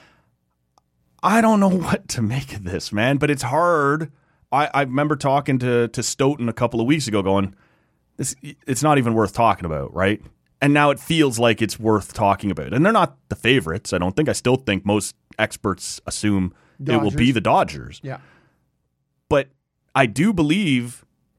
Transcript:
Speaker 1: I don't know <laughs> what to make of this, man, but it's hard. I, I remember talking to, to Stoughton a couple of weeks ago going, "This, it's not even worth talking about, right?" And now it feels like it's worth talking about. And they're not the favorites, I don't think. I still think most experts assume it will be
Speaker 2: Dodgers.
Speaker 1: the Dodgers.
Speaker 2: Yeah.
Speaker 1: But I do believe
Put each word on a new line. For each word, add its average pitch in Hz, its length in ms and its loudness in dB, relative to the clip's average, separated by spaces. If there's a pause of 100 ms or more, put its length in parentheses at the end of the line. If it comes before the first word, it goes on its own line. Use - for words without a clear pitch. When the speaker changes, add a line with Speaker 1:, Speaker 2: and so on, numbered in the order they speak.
(1200)
Speaker 1:
I 208 180 4
don't 220 200 4
know 196 80 4
<laughs> - 20 2
what - 400 -2
to 120 120 -4
make 123 320 -4
of 101 100 -12
this, 87 280 -6
man, 120 240 0
but 143 140 0
it's 139 120 -2
hard. 151 680 0 (420)
I, 143 200 0
I 143 100 0
remember 143 340 -2
talking 139 440 0
to, 120 280 0
to 120 140 -6
Stoughton 135 460 0
a 110 40 -4
couple 117 280 -2
of 113 60 0
weeks 139 220 0
ago 104 140 0
going, 95 320 0 (600)
"This, - 260 -6
it's 143 400 -6
not 151 160 4
even 117 160 0
worth 110 180 2
talking 107 340 0
about, 73 280 -6
right?" 98 280 0 (380)
And 143 120 2
now 147 180 4
it 120 80 -2
feels 143 400 0
like 117 220 4
it's 110 180 -4
worth 107 360 0
talking 101 360 0
about. 76 220 -6
And 135 120 2
they're 220 80 4
not 185 240 0 (120)
the - 80 -6
favorites, 104 560 0
I 92 60 0
don't 90 180 -2
think. 127 120 0
I 107 40 0
still 127 240 0
think 101 300 -4
most 101 280 -2 (240)
experts - 680 -4
assume 95 480 -2 (280)
it 135 100 -2 (100)
will 104 80 0
be 123 160 0
Speaker 2:
Dodgers. 131 80 2
Speaker 1:
the 110 80 0
Dodgers. 78 600 -2
Speaker 2:
Yeah. 135 160 -12 (1120)
Speaker 1:
But 139 200 0 (460)
I 131 120 4
do 147 260 0
believe 151 720 0 (340)